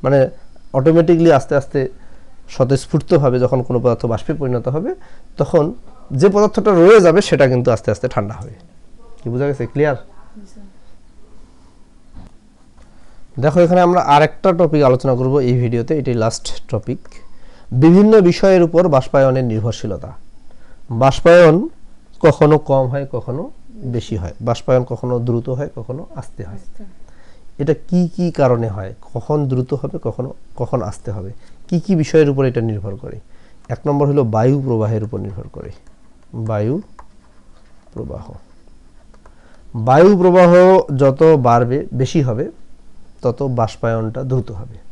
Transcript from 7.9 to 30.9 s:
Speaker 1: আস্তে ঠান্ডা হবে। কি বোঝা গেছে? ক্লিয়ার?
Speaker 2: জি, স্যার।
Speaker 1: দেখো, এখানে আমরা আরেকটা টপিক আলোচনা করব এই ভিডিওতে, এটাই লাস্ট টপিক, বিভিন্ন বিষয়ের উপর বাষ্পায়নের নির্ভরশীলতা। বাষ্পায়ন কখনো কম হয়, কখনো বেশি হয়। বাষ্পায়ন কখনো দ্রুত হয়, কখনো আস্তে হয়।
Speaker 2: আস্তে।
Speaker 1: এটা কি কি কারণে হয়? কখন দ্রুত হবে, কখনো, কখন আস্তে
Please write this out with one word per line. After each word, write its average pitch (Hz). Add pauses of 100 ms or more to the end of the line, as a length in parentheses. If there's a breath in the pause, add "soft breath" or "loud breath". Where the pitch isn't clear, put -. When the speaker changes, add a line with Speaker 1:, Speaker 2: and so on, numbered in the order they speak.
Speaker 1:
আস্তে 107
ঠান্ডা 107
হবে। - (720)
কি 120
বোঝা 127
গেছে? 131
ক্লিয়ার? 143
Speaker 2:
জি, - (120)
স্যার। 208 (2750 soft breath)
Speaker 1:
দেখো, 147
এখানে 175
আমরা 175
আরেকটা 156
টপিক 160
আলোচনা 131
করব 131
এই 123
ভিডিওতে, 123
এটাই 127
লাস্ট -
টপিক, 113 (720 soft breath)
বিভিন্ন 185
বিষয়ের 180
উপর 170
বাষ্পায়নের 131
নির্ভরশীলতা। 110 (800 soft breath)
বাষ্পায়ন 165 (520)
কখনো 156
কম 135
হয়, 139
কখনো 135 (220)
বেশি 120
হয়। 92
বাষ্পায়ন 123
কখনো 123
দ্রুত 117
হয়, 139
কখনো 127 (100)
আস্তে -
হয়। 110
Speaker 2:
আস্তে। - (760 soft breath)
Speaker 1:
এটা 147
কি 180
কি 175
কারণে 123
হয়? 98 (200)
কখন 147
দ্রুত 131
হবে, -
কখনো, 120 (220)
কখন 123
আস্তে 104